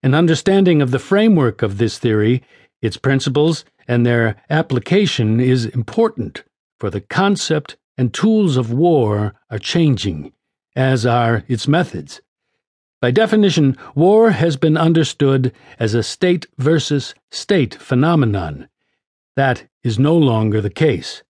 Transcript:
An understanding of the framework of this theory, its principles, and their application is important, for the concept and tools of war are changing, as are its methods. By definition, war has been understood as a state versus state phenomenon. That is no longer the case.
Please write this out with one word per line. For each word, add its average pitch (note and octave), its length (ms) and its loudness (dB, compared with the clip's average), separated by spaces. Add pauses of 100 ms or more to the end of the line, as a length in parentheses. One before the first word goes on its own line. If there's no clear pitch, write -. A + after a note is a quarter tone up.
An C3 100 2
understanding F3 680 2
of C3 100 0
the C3 80 -2
framework F#3+ 640 2
of G2 140 -4
this A2 200 -2
theory, A2+ 460 0 (380)
its A2 160 -4
principles, C#3 640 0 (240)
and A#2+ 180 0
their A#2 300 0 (140)
application C#3+ 920 0
is B2+ 260 0
important, - 800 -4 (360)
for G#2+ 100 -4
the F#2+ 100 -6
concept - 800 -2 (200)
and B2 160 -2
tools G#3 440 0
of A#2 160 -4
war A#2 600 0 (160)
are A2 100 -8
changing, G#2 760 -2 (420)
as C3 300 0
are A#2 420 0
its A#2 200 -4
methods. - 540 -4 (800)
By B2 100 0
definition, G3+ 680 2 (180)
war G#3 360 4
has D3+ 260 0
been D#3 180 2
understood D3 760 0 (260)
as A2 140 -2
a A2+ 100 0
state F3+ 440 -2 (100)
versus D3 580 -2 (160)
state D#3+ 440 -2
phenomenon. A2+ 920 -2 (720)
That C3+ 260 0 (200)
is A2 140 -2
no D3 200 2
longer A2 420 0
the G2+ 100 -4
case. A#2 540 -4 (100)